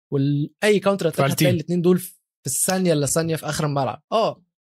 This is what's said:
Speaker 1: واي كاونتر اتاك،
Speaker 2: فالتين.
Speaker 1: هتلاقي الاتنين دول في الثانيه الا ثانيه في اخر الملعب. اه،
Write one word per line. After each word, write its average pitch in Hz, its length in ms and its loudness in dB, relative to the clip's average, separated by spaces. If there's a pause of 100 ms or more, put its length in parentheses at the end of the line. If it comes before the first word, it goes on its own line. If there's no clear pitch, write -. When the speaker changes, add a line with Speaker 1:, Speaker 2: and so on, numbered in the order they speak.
(140)
Speaker 1:
واي 147 680 0
كاونتر 196 280 0
اتاك، - 120 -2
Speaker 2:
فالتين. 139 120 2
Speaker 1:
هتلاقي 180 220 2
الاتنين 175 280 -2
دول 180 180 4
في - 160 -12 (300)
الثانيه 185 480 0
الا 143 120 2
ثانيه 165 300 -2
في 147 100 -10
اخر 151 200 -2
الملعب. 139 460 -2
اه، 202 220 0 (340)